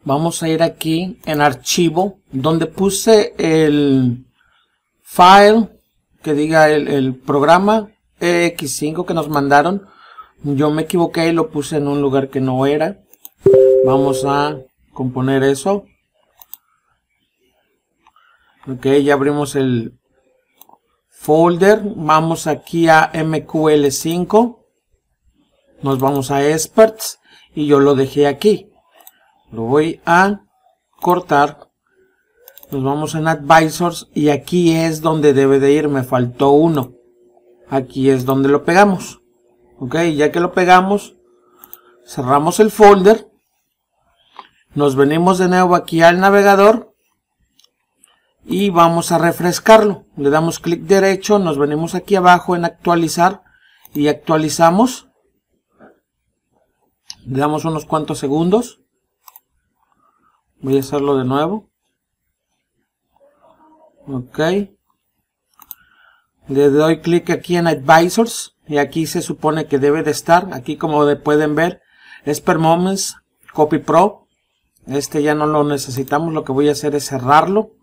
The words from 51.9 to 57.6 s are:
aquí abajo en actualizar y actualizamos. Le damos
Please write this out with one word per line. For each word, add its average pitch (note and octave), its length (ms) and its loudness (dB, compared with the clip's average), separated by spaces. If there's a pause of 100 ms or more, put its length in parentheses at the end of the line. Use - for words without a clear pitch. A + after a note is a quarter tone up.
aquí F#3 220 -4
abajo F3+ 400 2
en F3 100 -4
actualizar E3+ 800 -2 (500)
y D3 140 0
actualizamos. E3 1000 0 (2250)
Le C3 120 -6
damos D3+ 240 -4